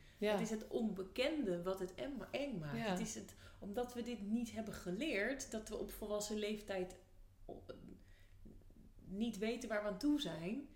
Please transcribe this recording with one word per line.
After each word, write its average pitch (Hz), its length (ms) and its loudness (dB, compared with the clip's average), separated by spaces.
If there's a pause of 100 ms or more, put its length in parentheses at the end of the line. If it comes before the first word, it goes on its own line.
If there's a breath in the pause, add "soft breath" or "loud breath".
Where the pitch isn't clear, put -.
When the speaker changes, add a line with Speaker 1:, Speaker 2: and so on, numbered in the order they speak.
(180 loud breath)
Speaker 1:
Ja. 208 140 6
Speaker 2:
Het 202 100 6
is 220 80 4
het 220 180 -2
onbekende 214 960 2
wat 190 160 0
het 180 160 -4
em-, 262 360 -4
eng 269 280 0
maakt. 151 180 -2
Speaker 1:
Ja. 233 120 2
Speaker 2:
Het 185 100 4
is 220 160 0
het, - 200 -10 (240 loud breath)
omdat 240 340 -2
we 240 80 -2
dit 233 200 -2
niet 226 300 2
hebben 214 220 -2
geleerd, 233 800 2
dat 214 180 -2
we 214 80 -2
op 208 140 -2
volwassen 208 460 0
leeftijd 208 580 0 (500)
o-, - 180 -10 (1400 soft breath)
niet 214 320 0
weten 220 320 0
waar 214 140 4
we 208 60 2
aan 190 80 0
toe 294 240 6
zijn. 180 540 0